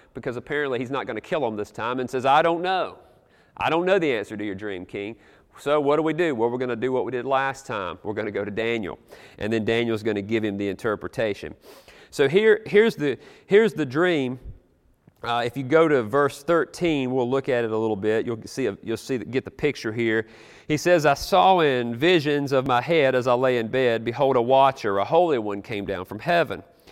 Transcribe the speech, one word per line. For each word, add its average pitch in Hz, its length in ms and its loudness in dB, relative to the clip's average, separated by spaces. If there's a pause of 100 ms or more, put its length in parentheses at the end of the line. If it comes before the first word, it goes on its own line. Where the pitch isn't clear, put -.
(140)
because 123 240 -8
apparently 139 420 -4
he's 127 120 -8
not 123 160 -4
gonna 110 120 -6
kill 160 220 -4
them 110 160 -2
this 104 140 -6
time, 120 280 -4
and 127 100 -4
says, 131 160 -4
"I 143 160 6
don't 170 200 0
know. 180 380 -4 (580)
I 123 120 -2
don't 170 160 0
know 190 140 4
the 151 140 2
answer 104 240 -4
to 104 80 -6
your 98 100 -6
dream, 95 300 -8
king. 104 320 -10 (420)
So 147 220 0
what 143 140 2
do 156 80 2
we 160 100 0
do?" 156 220 0
"Well, 117 160 0
we're 127 80 -4
gonna 127 160 -4
do 123 160 -2
what 123 120 0
we 113 80 -6
did 123 140 -4
last 135 400 -2
time. 95 380 -6
We're 104 100 -6
gonna 107 160 -4
go 101 160 -4
to 104 60 -6
Daniel." 110 480 -4 (400)
And 107 120 -4
then 113 140 0
Daniel's 113 380 0
gonna 104 180 -2
give 107 220 -2
him 101 120 -2
the 101 120 -4
interpretation. 101 880 -4 (560)
So 139 160 4
here, 208 400 4
here's 208 280 4
the, 143 220 -2 (300)
here's 208 260 4
the 151 100 -4
dream. 139 560 0 (840)
Uh, 117 200 -2
if 120 140 -6
you 139 60 -4
go 160 240 4
to 135 160 4
verse 135 400 0
thirteen, 156 680 0
we'll 127 160 0
look 135 220 -2
at 120 160 0
it 110 60 -4
a 110 60 0
little 110 180 0
bit. 107 280 0
You'll 113 220 -6
see, 123 240 -4 (140)
you'll 110 140 -4
see, 135 200 -4
get 117 280 -6
the 95 60 -14
picture 120 400 -4
here. 110 360 0 (400)
He 151 100 0
says, 165 300 4
"I 143 80 4
saw 185 460 4
in 123 340 2
visions 147 560 2
of 135 160 2
my 123 120 2
head 135 360 2
as 120 100 0
I 127 80 4
lay 127 240 2
in 113 100 -2
bed, 117 380 0
behold, 131 300 0
a 120 80 4
watcher, 131 560 2
a 98 60 0
holy 160 340 2
one, 101 240 -6
came 101 220 -8
down 92 200 -6
from 101 140 -12
heaven. 147 420 0 (300)